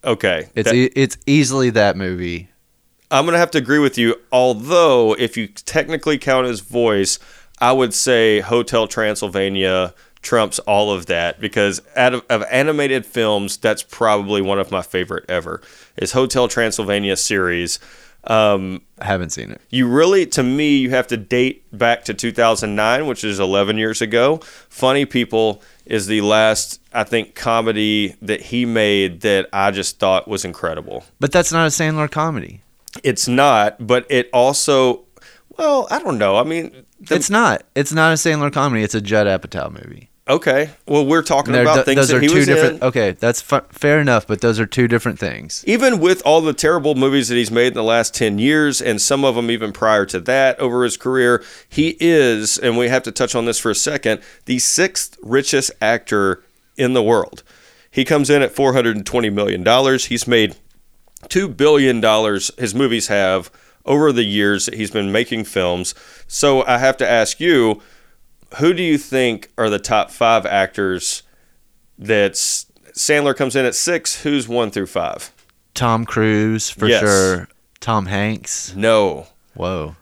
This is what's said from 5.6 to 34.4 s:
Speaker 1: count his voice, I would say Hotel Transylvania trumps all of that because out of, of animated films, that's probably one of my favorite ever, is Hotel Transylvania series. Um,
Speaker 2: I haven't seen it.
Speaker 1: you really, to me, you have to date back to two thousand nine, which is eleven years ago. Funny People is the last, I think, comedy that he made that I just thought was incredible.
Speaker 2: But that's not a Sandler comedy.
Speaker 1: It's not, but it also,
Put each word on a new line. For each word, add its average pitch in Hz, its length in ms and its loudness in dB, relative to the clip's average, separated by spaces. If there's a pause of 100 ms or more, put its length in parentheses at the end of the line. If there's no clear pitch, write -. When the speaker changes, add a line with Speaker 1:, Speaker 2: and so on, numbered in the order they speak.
Speaker 1:
count 131 280 0
his 117 140 -6
voice, 107 580 0 (420)
I 123 120 2
would 127 220 2
say 113 480 2
Hotel 117 460 0
Transylvania 95 1040 -2 (280)
trumps 110 380 -2
all 104 320 0
of 90 140 -6
that 85 340 -4
because 101 420 -2 (140)
out 127 180 2
of, 120 160 -8
of 110 220 0
animated 139 540 0
films, 107 520 -2
that's 107 240 -2
probably 104 600 -2
one 98 180 -2
of 95 120 -4
my 92 100 -4
favorite 90 480 -6
ever, 85 320 -6 (340)
is - 160 -6
Hotel 127 380 0
Transylvania 101 680 -2
series. 87 640 -2 (460)
Um, 101 560 0 (180)
Speaker 2:
I - 60 -12
haven't 90 240 -4
seen 55 220 -12
it. - 180 -20
Speaker 1:
you 123 180 0
really, 165 400 4
to - 160 -2
me, 143 320 0
you 131 140 0
have 127 180 0
to 120 100 -4
date 123 540 -2
back 117 340 0
to 110 80 -6
two 113 200 -6
thousand 110 420 0
nine, 120 320 0
which 120 160 -6
is 101 160 -4
eleven 98 380 0
years 110 240 -4
ago. 120 380 0 (280)
Funny 135 380 0
People 110 560 -2 (240)
is 104 220 -4
the 107 120 0
last, 107 640 0 (100)
I 110 140 -4
think, 113 300 -4
comedy 107 840 -2
that 104 200 -6
he 120 240 -4
made 101 560 0
that 98 320 0
I 98 180 0
just 95 260 -6
thought 95 300 0
was 101 160 -6
incredible. 78 640 -10 (160)
Speaker 2:
But 139 100 -2
that's 170 220 0
not 165 140 2
a - 20 0
Sandler 156 420 -2
comedy. 151 520 -6 (400)
Speaker 1:
It's 123 240 -2
not, 123 580 2
but 123 240 2
it 123 240 2
also, 131 720 2 (520)